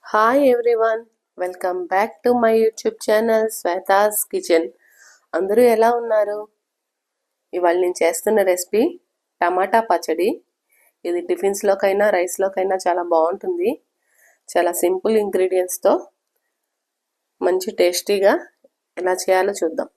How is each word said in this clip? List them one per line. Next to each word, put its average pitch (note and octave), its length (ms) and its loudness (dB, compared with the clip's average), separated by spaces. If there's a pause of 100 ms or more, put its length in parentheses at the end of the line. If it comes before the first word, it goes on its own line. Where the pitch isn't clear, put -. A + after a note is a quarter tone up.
(140)
Hi A3+ 240 4 (100)
everyone, A3+ 580 0 (360)
welcome F3+ 360 -4 (140)
back G3+ 180 0 (140)
to A#3+ 60 2 (120)
my A3+ 80 4 (100)
YouTube A3 460 -2
channel A3 380 2 (100)
శ్వేతాస్ G3 640 0 (120)
కిచెన్. E3+ 340 0 (720)
అందరూ G3+ 240 2 (120)
ఎలా A3+ 140 4 (120)
ఉన్నారు? G#3+ 360 -2 (1200)
ఇవాళ F3 160 2 (100)
నేను F3+ 180 -2
చేస్తున్న G3+ 480 0
రెసిపీ F3+ 320 0 (600)
టమాటా F#3 460 0
పచ్చడి. E3+ 400 -2 (800)
ఇది F3 220 -4
టిఫిన్స్‌లోకైనా, G3 760 0 (100)
రైస్‌లోకైనా F#3+ 680 -2
చాలా F3 200 0 (100)
బాగుంటుంది. F3 580 0 (800)
చాలా F3 200 0 (100)
సింపుల్ F#3 420 0
ఇంగ్రీడియంట్స్‌తో F#3 680 0 (1500)
మంచి F#3 320 -2
టేస్టీగా G3 540 2 (680)
ఎలా F#3 220 -2
చేయాలో F#3+ 380 0
చూద్దాం. D#3+ 340 -4